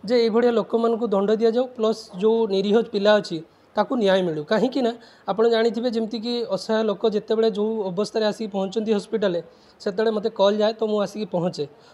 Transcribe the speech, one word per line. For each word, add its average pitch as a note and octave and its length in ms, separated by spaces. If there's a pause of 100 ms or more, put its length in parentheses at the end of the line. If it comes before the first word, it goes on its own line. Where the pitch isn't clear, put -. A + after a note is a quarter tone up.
ଯେ G#3+ 120
ଏଇଭଳିଆ A#3 340
ଲୋକମାନଙ୍କୁ A#3 560
ଦଣ୍ଡ G3+ 280
ଦିଆଯାଉ, A3+ 320
ପ୍ଲସ୍ A3 360 (140)
ଯେଉଁ A3 300
ନିରୀହ G3 360
ପିଲା G#3 320
ଅଛି, F#3 240 (380)
ତାକୁ - 200
ନ୍ୟାୟ G3 260
ମିଳୁ। D#3 220
କାହିଁକି B3 380
ନା, A#3 100 (360)
ଆପଣ G3+ 200
ଜାଣିଥିବେ, A3+ 420
ଯେମିତିକି A3+ 420 (180)
ଅସହାୟ A3 340
ଲୋକ G3+ 260
ଯେତେବେଳେ A3 400
ଯେଉଁ G#3 220 (100)
ଅବସ୍ଥାରେ G3+ 420
ଆସିକି G#3 280
ପହଞ୍ଚନ୍ତି G3 400
ହସ୍ପିଟାଲରେ, G3 480 (400)
ସେତେବେଳେ G#3+ 300
ମୋତେ G#3+ 200
କଲ୍ G3+ 280
ଯାଏ, G#3+ 140
ତ A3 120
ମୁଁ G#3+ 180
ଆସିକି G#3+ 240
ପହଞ୍ଚେ। E3 380 (300)